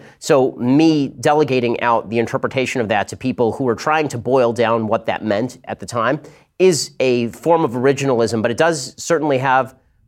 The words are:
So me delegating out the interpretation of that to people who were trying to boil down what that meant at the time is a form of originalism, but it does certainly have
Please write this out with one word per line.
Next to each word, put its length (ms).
So 340
me 560
delegating 720
out 300
the 80
interpretation 640
of 80
that 200
to 80
people 360
who 100
were 120
trying 340
to 80
boil 340
down 360
what 180
that 180
meant 420
at 140
the 60
time 340
is 420
a 300
form 340
of 80
originalism, 720
but 80
it 80
does 440
certainly 360
have 380